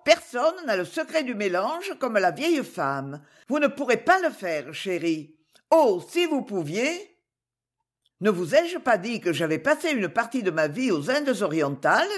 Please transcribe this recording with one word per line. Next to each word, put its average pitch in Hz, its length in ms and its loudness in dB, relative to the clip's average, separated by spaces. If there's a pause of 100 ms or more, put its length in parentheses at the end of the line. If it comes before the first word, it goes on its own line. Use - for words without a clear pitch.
personne 320 600 2
n'a 220 120 0
le 180 60 -2
secret 311 380 -4
du 247 140 -4
mélange 214 640 -2
comme 233 180 0
la 185 140 4
vieille 294 320 0
femme. 139 580 -4 (260)
Vous 285 120 0
ne 285 80 4
pourrez 247 300 0
pas 349 220 4
le 330 120 0
faire, 160 420 -6
chérie. 160 640 -4 (340)
Oh, 247 400 6
si 349 160 2
vous 302 160 0
pouviez ! » « 214 800 -4 (1040)
Ne 202 100 4
vous 175 240 0
ai-je 339 240 2
pas 226 180 2
dit 214 220 -6
que 175 120 0
j'avais 156 280 0
passé 302 320 0
une 214 180 0
partie 233 320 -2
de 185 80 -2
ma 156 180 2
vie 220 240 -2
aux 151 200 0
Indes 269 320 0
orientales, 156 760 2